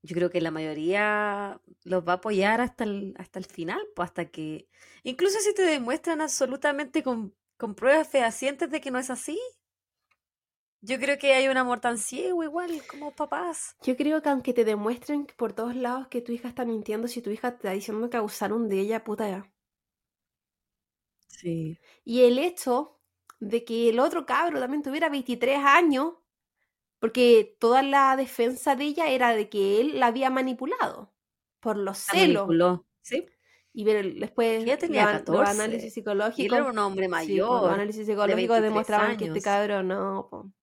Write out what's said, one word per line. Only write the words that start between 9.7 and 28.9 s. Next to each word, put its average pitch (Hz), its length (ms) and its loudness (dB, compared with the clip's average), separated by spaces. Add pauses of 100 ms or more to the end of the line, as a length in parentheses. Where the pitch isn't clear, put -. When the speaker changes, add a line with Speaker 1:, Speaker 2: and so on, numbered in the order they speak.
Speaker 1:
yo 233 200 -6
creo 277 180 0
que 277 160 6
hay 262 140 4
un 262 80 2
amor 247 240 0
tan 240 180 -2
ciego 339 460 -4
igual 339 260 -6 (160)
como 285 300 -12
papás. 302 680 -6
Speaker 2:
Yo 254 140 0
creo 302 260 0
que 302 60 0
aunque 262 240 0
te 240 120 4
demuestren 240 640 -2 (100)
por 226 160 -4
todos 233 220 -6
lados 254 320 -4
que 247 160 -6
tu 240 80 -12
hija 240 180 -8
está 247 160 -6
mintiendo, 226 440 -4
si 240 120 -8
tu 202 100 -8
hija 233 220 -4
te 247 40 -16
está 202 160 -6
diciendo 214 380 -6
que 240 80 -4
abusaron 214 500 -2
de 196 120 0
ella, 214 220 -2
puta 214 260 -4
ya. 190 240 -8 (1700)
Speaker 1:
Sí. 165 520 -8 (260)
Speaker 2:
Y 240 200 4
el 247 140 6
hecho 302 600 -2 (400)
de 233 240 -4
que 233 260 2
el 226 100 2
otro 320 240 0
cabro 311 360 -2
también 277 220 -4
tuviera 302 260 -2
veintitrés 262 560 0
años, 302 500 4 (840)
porque 233 600 6
toda 247 220 6
la 269 340 4
defensa 254 600 -2
de 277 80 -4
ella 302 240 0